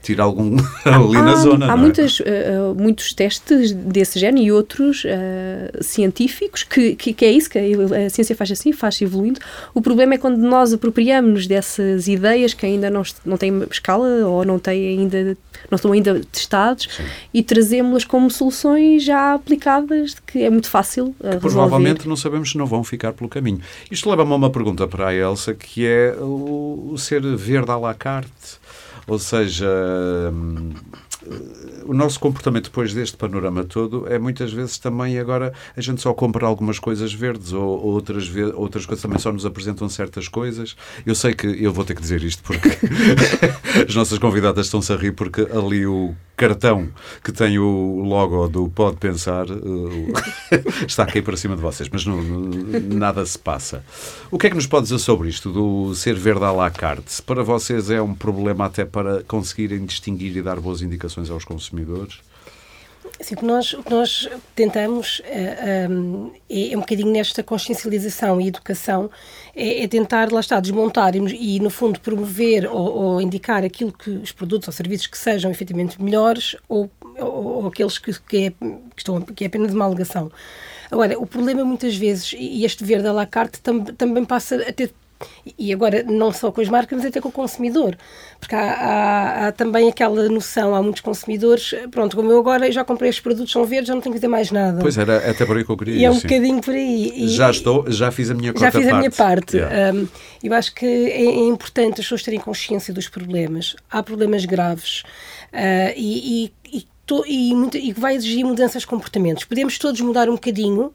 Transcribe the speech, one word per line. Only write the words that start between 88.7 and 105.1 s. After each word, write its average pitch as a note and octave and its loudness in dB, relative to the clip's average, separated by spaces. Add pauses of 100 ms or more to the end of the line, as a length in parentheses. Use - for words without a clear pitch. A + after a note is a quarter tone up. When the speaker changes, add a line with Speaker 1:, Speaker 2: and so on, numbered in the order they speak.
Speaker 3:
há, G#3 0
há G#3+ -2
também A#3 4
aquela A3 2
noção, G#3+ 0
há G3 2
muitos G#3 -2
consumidores, A3 0 (160)
pronto, G#3 -2
como A3 2
eu A#3 8
agora B3+ 2
já B3+ 0
comprei B3 0
estes - -4
produtos, A#3 -2
são A#3+ 2
verdes, A#3+ -2
já B3+ 0
não B3+ -2
tenho B3 -4
que A3+ -4
fazer A#3 -2
mais G#3+ 0
nada. F#3+ 2
Speaker 1:
Pois D3 2
era, G#2+ 2
até A2+ 2
por G#2+ 0
aí A#2 0
que A2+ -8
eu A2 -2
queria G#2+ -4
Speaker 3:
E A#3+ 6
é B3 8
um A#3+ 6
Speaker 1:
ir, A#3+ 2
sim. - -6
Speaker 3:
bocadinho C4 2
por C4 -4
aí. A#3+ -2
E B3 -2
Speaker 1:
Já B2 4
estou, B2 2
já A2+ 2
fiz A#2+ -2
a - 0
minha A#2+ -2
Speaker 3:
já - -4 (180)
Speaker 1:
quarta B3+ 4
Speaker 3:
fiz C4 4
a C4 4
minha C4+ 2
Speaker 1:
parte. F#3 2
Speaker 3:
parte. - -
Speaker 1:
Yeah. F#3+ 2
Speaker 3:
Hum, G3 -2 (360)
eu G#3+ -2
acho - 0
que B3 -4
é, A#3+ 2
é A#3+ 4
importante A#3 0
as - -6
pessoas A#3 -4
terem G#3+ -4
consciência G3+ -6
dos - -8
problemas. E3+ -4 (160)
Há G#3+ -4
problemas G#3 0
graves, F3 -2 (500)